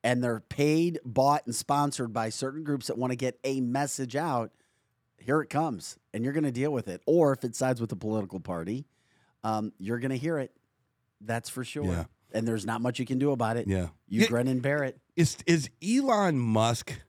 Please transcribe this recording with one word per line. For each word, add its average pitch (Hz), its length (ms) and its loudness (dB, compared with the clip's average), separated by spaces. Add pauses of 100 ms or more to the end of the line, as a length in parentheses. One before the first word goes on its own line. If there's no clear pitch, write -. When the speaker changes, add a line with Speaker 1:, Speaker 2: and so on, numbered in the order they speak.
Speaker 1:
and 123 200 2
they're 117 180 0
paid, 160 640 2
bought, 135 420 4
and 120 80 -4
sponsored 139 580 0
by 113 180 -2
certain 135 340 -6
groups 143 220 -4
that - 100 -4
wanna 127 200 -2
get 127 280 -4
a 135 160 -2
message 131 560 -2
out, 135 360 -2 (680)
here 135 220 0
it 151 100 -8
comes, 160 480 -2 (160)
and 110 100 -2
you're 139 80 -2
gonna 147 200 0
deal 135 180 0
with 123 180 -2
it. 90 180 -8
Or 151 260 6
if 123 120 -2
it 117 120 -6
sides 127 240 2
with 113 120 -2
a 98 40 -6
political 107 440 -4
party, 95 460 -6 (580)
um, 110 340 -2
you're 113 200 -4
gonna 131 180 -2
hear 156 220 -2
it. 131 140 -6 (680)
That's 113 300 -4
for 127 140 -8
sure. 147 220 -6
Speaker 2:
Yeah. 85 180 -2 (280)
Speaker 1:
And 113 140 0
there's 110 180 0
not 113 160 -2
much 123 200 0
you 123 60 0
can 131 120 -2
do 143 140 2
about 117 240 2
it. 113 100 -2
Speaker 2:
Yeah. 92 220 0 (200)
Speaker 1:
You 107 140 4
Speaker 2:
It 226 60 6
Speaker 1:
grin 120 200 2
and 127 140 0
bear 143 220 -2
it. 127 140 -8 (180)
Speaker 2:
Is, 170 200 4 (100)
is 160 220 2 (180)
Elon 214 520 4
Musk 113 540 2 (160)